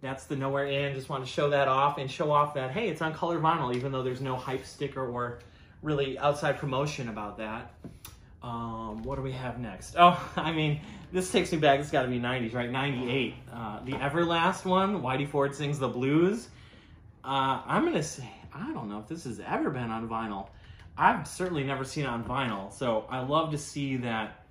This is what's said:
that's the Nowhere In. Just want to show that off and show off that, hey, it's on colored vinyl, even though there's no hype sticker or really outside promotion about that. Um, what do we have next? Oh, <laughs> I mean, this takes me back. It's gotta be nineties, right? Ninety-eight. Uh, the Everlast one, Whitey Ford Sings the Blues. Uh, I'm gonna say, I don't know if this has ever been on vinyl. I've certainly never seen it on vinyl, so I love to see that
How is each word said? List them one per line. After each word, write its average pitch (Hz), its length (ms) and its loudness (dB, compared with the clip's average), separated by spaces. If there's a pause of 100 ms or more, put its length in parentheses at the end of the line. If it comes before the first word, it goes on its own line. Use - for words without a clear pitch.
that's 135 240 -8
the 156 100 -4
Nowhere 139 320 0
In. 139 280 0
Just 135 140 -8
want 135 160 -4
to 127 60 -10
show 147 200 2
that 139 180 4
off 135 300 4
and 135 120 -4
show 151 220 0
off 147 220 4
that, 131 180 -2
hey, 214 160 0
it's 165 140 -4
on 156 120 -2
colored 165 280 0
vinyl, 131 340 4
even 135 160 -2
though 131 100 -2
there's 127 200 -2
no 131 120 -2
hype 131 300 -6
sticker 135 420 -6
or 120 320 -4 (440)
really 139 360 0
outside 143 400 2
promotion 139 500 -2
about 104 300 -8
that. 110 340 -8 (680)
Um, 113 600 -6
what 131 140 -4
do 131 60 -4
we 131 100 -4
have 127 260 -6
next? 110 400 -8
Oh, 175 340 8
<laughs> - 40 -4
I 156 160 0
mean, 151 280 2 (300)
this 180 220 -2
takes 185 180 4
me 165 80 2
back. 143 220 6
It's 147 100 -6
gotta 131 160 2
be 123 140 0
nineties, 120 340 -2
right? 120 160 -2
Ninety-eight. 127 640 -2 (180)
Uh, 113 300 -8
the 127 120 -6
Everlast 165 720 2
one, 190 380 4
Whitey 135 260 0
Ford 139 240 2
Sings 143 280 -2
the 131 80 0
Blues. 156 600 4 (760)
Uh, 135 420 2
I'm 180 180 2
gonna 285 200 2
say, - 260 -10 (240)
I 214 180 -6
don't 117 160 -8
know 104 120 -8
if 110 80 -16
this 165 160 -10
has 110 160 -8
ever 208 300 -2
been 123 200 -4
on 113 180 -4
vinyl. 110 400 -6 (480)
I've 185 300 4
certainly 175 380 -2
never 135 180 -2
seen 143 220 -4
it 135 40 -2
on 117 140 -4
vinyl, 110 500 -4
so 113 380 0
I 127 100 -4
love 151 300 2
to 147 80 -2
see 139 380 -4
that 113 540 -4